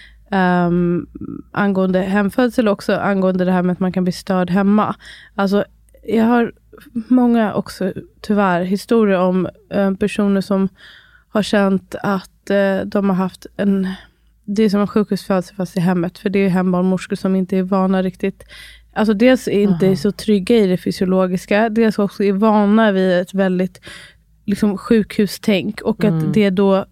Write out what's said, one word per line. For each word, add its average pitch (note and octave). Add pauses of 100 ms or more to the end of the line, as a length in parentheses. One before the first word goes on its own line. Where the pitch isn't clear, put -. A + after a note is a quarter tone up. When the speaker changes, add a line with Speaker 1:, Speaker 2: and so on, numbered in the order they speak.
(300)
Speaker 1:
ehm, F3 (460)
angående F#3+
hemfödsel, G#3
också G3+
angående F#3
det F#3
här F3+
med F3+
att -
man F#3
kan F#3
bli F3+
störd F3+
hemma. G3+ (400)
Alltså, G3 (440)
jag A3
har A#3 (400)
många A#3
också, - (280)
tyvärr, G3
historier G3
om, F#3 (220)
eh, G3
personer G3
som F#3+ (600)
har G#3+
känt G3
att, -
eh, G3
de G3+
har F#3
haft F#3 (100)
en, G3 (560)
det G#3
är A3
som G3+
en G3+
sjukhusfödsel F#3+
fast F3+
i F#3+
hemmet, F3+
för -
det G3
är G3
hembarnmorskor F#3
som F#3+
inte F#3+
är F#3
vana F#3+
riktigt, F#3+ (480)
alltså G#3+
dels B3
är G3+
inte F#3+
Speaker 2:
Aha. F#3+
Speaker 1:
så G3+
trygga G#3
i G#3
det F3+
fysiologiska, F#3
dels A3
också G3+
är G3+
vana G#3
vid F#3
ett F#3+
väldigt, F#3+ (640)
liksom, G3+
sjukhustänk, G#3
och -
att E3+
Speaker 2:
Mm. D#3+
Speaker 1:
det G3+
då, G3